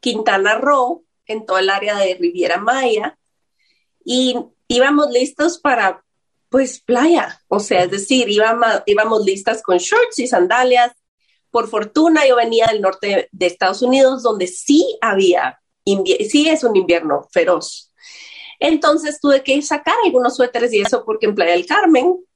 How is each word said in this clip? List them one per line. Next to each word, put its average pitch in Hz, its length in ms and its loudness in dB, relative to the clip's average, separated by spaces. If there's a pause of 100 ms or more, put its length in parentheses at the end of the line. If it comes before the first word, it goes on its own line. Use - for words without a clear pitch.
Quintana 214 540 0
Roo, 262 500 -2 (220)
en 220 180 -10
toda 190 160 -2
el 190 80 0
área 202 300 -2
de 185 160 0
Riviera 175 420 -2
Maya, 226 600 -2 (840)
y 254 340 -2 (320)
íbamos 277 420 2
listos 294 480 -2
para, 226 440 -2 (460)
pues, 262 320 -2
playa. 277 640 0
O 202 140 -2
sea, 180 240 0
es 180 60 -4
decir, 202 400 -2
íbamos, 226 560 0
íbamos 214 400 0
listas 190 360 -4
con 180 140 0
shorts 466 420 0
y 247 80 -4
sandalias. 247 680 2 (580)
Por 226 180 -2
fortuna, 302 580 2
yo 254 100 4
venía 226 320 2
del 214 120 -2
norte 196 500 -2
de 185 160 -4
Estados 190 360 -2
Unidos, 262 400 2
donde 214 240 -2
sí 302 560 0
había 185 580 0 (240)
invie-, 196 420 0
sí 294 220 2
es 311 160 0
un 226 100 0
invierno 165 560 0
feroz. 170 640 -2 (680)
Entonces, 302 640 0
tuve 277 220 2
que 277 180 -2
sacar 294 340 -4 (120)
algunos 247 300 0
suéteres 240 360 0
y 208 80 2
eso, 202 240 -2
porque 214 220 -4
en 202 80 -2
Playa 175 180 2
del 175 140 0
Carmen 349 500 4 (180)